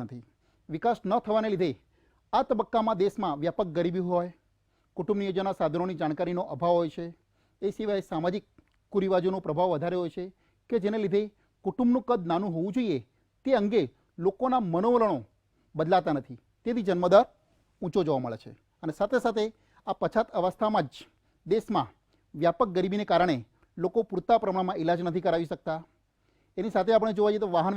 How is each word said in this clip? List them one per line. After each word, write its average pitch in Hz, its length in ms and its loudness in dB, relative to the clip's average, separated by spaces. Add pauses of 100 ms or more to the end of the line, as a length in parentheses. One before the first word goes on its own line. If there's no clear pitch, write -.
નથી. 120 200 -14 (460)
વિકાસ 190 360 -2
ન 190 80 -2 (120)
થવાને 220 280 0
લીધે 175 160 0 (640)
આ 240 100 4
તબક્કામાં 226 540 -2
દેશમાં 185 440 -2
વ્યાપક 170 360 -2
ગરીબી 175 320 0
હોય, 175 220 -2 (680)
કુટુંબ 202 220 -2
નિયોજનના 190 400 -2
સાધનોની 170 420 -2
જાણકારીનો 175 420 -2 (100)
અભાવ 170 240 2
હોય 165 180 0
છે, 170 100 -8 (560)
એ 196 100 -2
સિવાય 202 300 -2
સામાજિક 180 440 -4 (480)
કુરિવાજોનો 190 520 0
પ્રભાવ 170 300 0
વધારે 175 260 -2
હોય 165 140 -6
છે 180 80 -8 (460)
કે 233 100 0
જેને 208 240 -2
લીધે 196 180 2 (440)
કુટુંબનું 240 420 2
કદ 240 220 2
નાનું 170 260 -2
હોવું 180 180 -4
જોઈએ 208 260 0 (460)
તે 269 100 2
અંગે 208 260 2 (360)
લોકોના 247 460 0
મનોવલણો 202 540 2 (580)
બદલાતા 165 380 2
નથી, 131 260 -6 (240)
તેથી 226 240 -2
જન્મદર 180 380 6 (560)
ઊંચો 185 220 -2
જોવા 143 200 0
મળે 117 140 -6
છે. 113 140 -20 (320)
અને 160 100 -6
સાથે - 260 0
સાથે 220 240 0 (440)
આ 196 140 -2
પછાત 196 300 0
અવસ્થામાં 185 640 0
જ - 20 -20 (500)
દેશમાં 180 420 0 (460)
વ્યાપક 170 420 2
ગરીબીને 190 300 -2
કારણે 175 320 2 (400)
લોકો 180 260 0
પૂરતા 190 360 2
પ્રમાણમાં 190 400 -2
ઈલાજ 170 220 0
નથી 175 240 -4
કરાવી 170 260 0
શકતા. 160 280 -6 (800)
એની 196 180 -4
સાથે 190 180 2
આપણે 220 240 4
જોવા 208 160 4
જઈએ 208 100 -4
તો 202 120 -2
વાહન 175 220 2